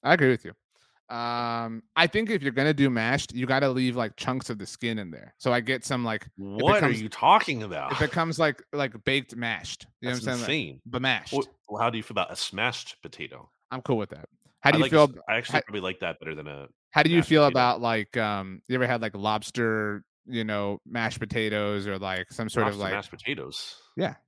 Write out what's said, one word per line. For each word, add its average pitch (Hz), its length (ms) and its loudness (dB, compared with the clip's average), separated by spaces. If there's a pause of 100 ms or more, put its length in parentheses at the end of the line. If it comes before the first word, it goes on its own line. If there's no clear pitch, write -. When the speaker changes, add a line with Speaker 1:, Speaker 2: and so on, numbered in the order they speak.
Speaker 1:
I 139 100 4
agree 151 160 6
with 123 160 2
you. - 60 -12 (640)
Um, 117 680 -4 (140)
I 165 100 6
think 214 240 0
if 196 100 0
you're 139 120 0
gonna 139 200 4
do 139 160 4
mashed, 120 460 0
you 123 100 -2
gotta 135 240 2
leave, 127 280 0
like, 113 200 -2
chunks 127 320 -4
of 110 100 -6
the 95 80 -8
skin 117 320 -4
in 92 120 -8
there. - 280 -16
So 127 140 0
I 123 80 4
get 123 240 -4
some, 123 200 -2
like, 110 180 -4
it - 140 -20
Speaker 2:
What 107 400 2
are 202 120 4
Speaker 1:
becomes, 110 140 0
Speaker 2:
you 107 60 -8
talking 135 540 4
Speaker 1:
it - 20 -6
Speaker 2:
about? 76 340 -6
Speaker 1:
becomes 165 400 -2
like, 151 240 0 (100)
like, 139 200 -4 (120)
baked 135 300 -2
mashed. 117 520 -6 (140)
You 123 80 -6
know 123 60 -2
Speaker 2:
That's 117 120 -6
Speaker 1:
what 131 60 -2
I'm 123 60 -4
saying? 120 40 -6
Like, 123 260 -2
Speaker 2:
insane. - 180 -16
Speaker 1:
but 123 160 -4
mashed. 127 300 0
Speaker 2:
Well, 139 140 0 (220)
well, 104 140 -2
how 117 80 4
do 117 80 -4
you 110 60 -6
feel 113 100 -14
about 92 180 0
a 95 40 -10
smashed - 680 -4
potato? - 480 -14 (220)
Speaker 1:
I'm 127 100 -8
cool 127 140 0
with 104 140 -4
that. 76 180 -16 (320)
How 139 100 6
do 156 60 4
Speaker 2:
I - 20 4
Speaker 1:
you 156 60 4
Speaker 2:
like - 80 0
Speaker 1:
feel 156 120 10
Speaker 2:
s-, 139 60 4
Speaker 1:
ab-, 104 180 -16
Speaker 2:
I 110 80 2
actually 117 180 -4
Speaker 1:
how, 151 80 4
Speaker 2:
probably 104 180 -6
like 92 200 -4
that 85 200 -6
better 78 160 -8
than 76 100 -12
a 69 220 -12 (220)
Speaker 1:
how 151 120 4
do 156 80 6
you 170 60 6
Speaker 2:
mashed 160 120 4
Speaker 1:
feel 156 140 8
Speaker 2:
potato. 135 160 6
Speaker 1:
about, 123 220 4
like, 113 360 0
um, 98 520 -2
you 127 80 -2
ever 127 100 2
had, 120 160 0
like, 107 140 -6
lobster, 107 880 -2 (220)
you 117 180 -4
know, 104 420 -2
mashed 113 320 -4
potatoes 104 720 -2
or, 98 100 -4
like, 95 320 -6
some 110 180 -6
sort 113 200 2
of, 104 60 -2
Speaker 2:
Lobster 101 100 -6
Speaker 1:
like 95 80 -2
Speaker 2:
mashed 101 180 -6
potatoes? 85 640 -10 (220)
Speaker 1:
Yeah. 165 180 -2 (140)